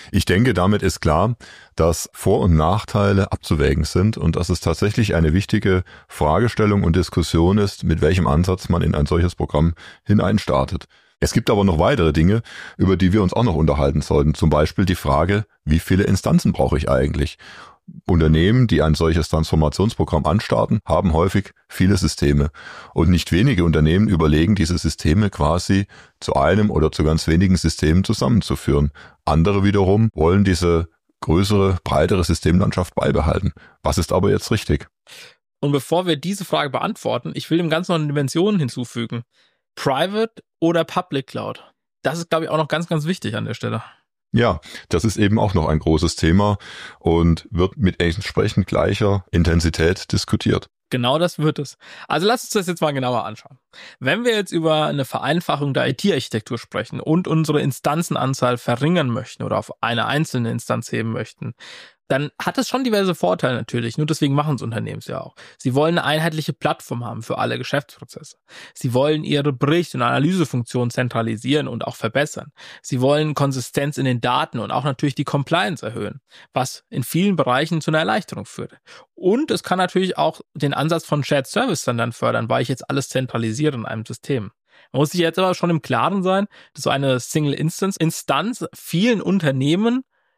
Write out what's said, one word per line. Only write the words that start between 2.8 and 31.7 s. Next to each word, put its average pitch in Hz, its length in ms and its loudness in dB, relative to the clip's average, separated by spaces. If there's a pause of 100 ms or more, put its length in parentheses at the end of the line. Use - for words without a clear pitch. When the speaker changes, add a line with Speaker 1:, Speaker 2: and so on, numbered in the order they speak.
Speaker 1:
abzuwägen 73 540 0
sind 101 320 0
und 82 180 0
dass 82 140 -2
es 87 100 0
tatsächlich 104 560 0
eine 80 180 4
wichtige 95 500 0 (240)
Fragestellung 101 760 0
und 87 120 2
Diskussion 87 640 2
ist, 101 260 -2
mit - 180 0
welchem 85 260 2
Ansatz 87 420 0
man 85 140 2
in 80 100 0
ein 73 140 0
solches 87 280 0
Programm 82 380 0 (320)
hineinstartet. 78 800 0 (340)
Es - 140 -2
gibt - 160 0
aber 101 140 4
noch 87 160 2
weitere 87 340 4
Dinge, 90 280 4 (360)
über 92 200 2
die 90 160 4
wir 107 80 4
uns 92 120 2
auch 117 100 0
noch 98 120 2
unterhalten 73 460 2
sollten. 76 320 2
Zum 82 160 2
Beispiel 78 360 2
die 87 100 0
Frage, 87 500 0 (200)
wie 78 140 2
viele 95 240 2
Instanzen - 480 2
brauche 69 260 0
ich - 120 -2
eigentlich? 69 480 0 (680)
Unternehmen, 87 600 4
die 76 140 2
ein 78 140 4
solches 80 340 2
Transformationsprogramm 80 960 0
anstarten, 110 600 0
haben 87 280 2
häufig 95 380 0 (160)
viele 95 300 2
Systeme. 73 540 2 (420)
Und 82 160 2
nicht 85 220 2
wenige 92 320 4
Unternehmen 82 440 4
überlegen, 82 480 4
diese 85 220 0
Systeme 82 520 0
quasi 90 580 0 (320)
zu - 160 -4
einem 90 360 4
oder 78 200 2
zu - 120 -2
ganz 80 240 2
wenigen 90 300 4
Systemen 82 460 2
zusammenzuführen. 73 880 0 (340)
Andere 95 380 4
wiederum 101 500 4
wollen 87 300 4
diese 85 460 2 (320)
größere, 95 640 2